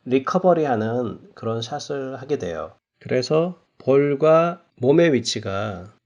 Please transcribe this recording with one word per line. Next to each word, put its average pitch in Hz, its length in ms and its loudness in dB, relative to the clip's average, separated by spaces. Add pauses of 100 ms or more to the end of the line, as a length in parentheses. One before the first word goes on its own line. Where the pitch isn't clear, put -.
리커버리하는 127 1120 0 (160)
그런 113 260 -6
샷을 135 560 -10
하게 135 200 -4
돼요. 82 340 -8 (280)
그래서 156 560 -2 (220)
볼과 147 880 2 (120)
몸의 151 360 4
위치가 101 800 -4 (120)